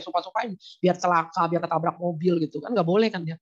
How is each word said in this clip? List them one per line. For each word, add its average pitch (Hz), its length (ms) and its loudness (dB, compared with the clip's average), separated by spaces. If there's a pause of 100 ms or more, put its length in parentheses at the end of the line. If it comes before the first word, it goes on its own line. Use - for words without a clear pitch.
sumpah-sumpahin 190 480 -4 (240)
biar 180 240 2
celaka, 170 480 2
biar 170 160 -2
ketabrak 165 320 -2
mobil 170 480 0
gitu. - 160 -8
Kan 233 160 -2
nggak 170 80 2
boleh 214 240 4
kan 175 160 -8
ya. 165 160 -6